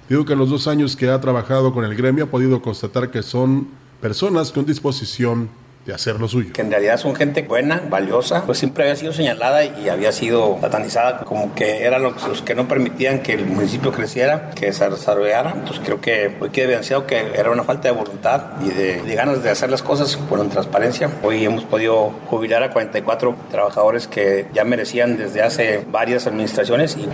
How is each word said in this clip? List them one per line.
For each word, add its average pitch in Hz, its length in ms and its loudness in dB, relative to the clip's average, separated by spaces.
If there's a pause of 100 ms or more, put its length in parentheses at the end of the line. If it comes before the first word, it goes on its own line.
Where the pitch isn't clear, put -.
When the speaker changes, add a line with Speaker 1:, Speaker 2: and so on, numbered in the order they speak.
Speaker 1:
Dijo 147 180 2
que 147 80 0
en 135 60 2
los 131 100 4
dos 143 180 0
años 147 280 2
que 127 140 0
ha 131 120 2
trabajado 131 520 2
con 117 120 0
el 107 100 -2
gremio 131 280 2
ha 135 80 -4
podido 131 320 2
constatar 120 480 -4
que 113 100 -2
son 131 460 0 (340)
personas 160 500 0
con 143 140 -2
disposición 120 840 -2 (360)
de 95 80 -8
hacer 110 260 -4
lo 113 80 0
suyo. 113 260 -2
Speaker 2:
Que - 80 -4
en 107 80 -4
realidad 104 300 4
son 135 160 -2
gente 147 260 0
buena, 143 480 0
valiosa, 117 560 0
pues - 140 0
siempre 147 240 0
había 143 140 2
sido 156 160 -6
señalada 143 500 2
y 104 240 -4
había 95 240 2
sido 113 480 2
satanizada, 117 640 0
como 107 320 -4
que 107 280 0
eran 127 200 2
los, 123 240 -2
los - 140 -4
que 120 120 -4
no 123 140 0
permitían 131 560 0
que 113 100 -2
el 101 120 -2
municipio 104 460 0
creciera, 135 600 -2
que 101 220 -2
se 196 140 2
desarrollara. 107 680 0
Entonces - 280 -8
creo 104 180 -2
que 104 400 0
hoy 104 80 -4
queda 131 160 0
evidenciado 131 420 0
que 110 260 -2
era 104 160 2
una 117 140 2
falta 127 240 -2
de 123 80 4
voluntad 110 680 -2
y 98 80 -2
de, 92 320 0
de 113 140 -4
ganas 131 260 0
de 117 80 0
hacer 127 220 0
las 131 100 0
cosas, 143 460 0
bueno, 101 160 0
en 101 80 -2
transparencia. 104 580 0 (140)
Hoy 110 220 2
hemos 113 180 0
podido 110 460 2 (180)
jubilar 113 340 0
a 131 100 0
cuarenta 110 280 -2
y - 20 0
cuatro 117 340 0 (140)
trabajadores 107 560 2
que 98 480 0
ya 107 120 2
merecían 120 520 0
desde 107 240 -2
hace 113 480 2
varias 117 380 0
administraciones, 110 720 0
y 104 160 -6